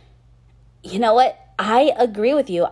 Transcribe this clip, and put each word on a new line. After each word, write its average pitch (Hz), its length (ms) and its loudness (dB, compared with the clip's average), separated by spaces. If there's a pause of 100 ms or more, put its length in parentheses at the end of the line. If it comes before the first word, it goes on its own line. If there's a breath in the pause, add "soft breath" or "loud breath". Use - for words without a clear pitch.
(840 soft breath)
you 185 160 -8
know 226 140 2
what? 254 240 2 (200)
I 233 400 2
agree 233 360 -2
with 277 160 -2
you. 170 220 -2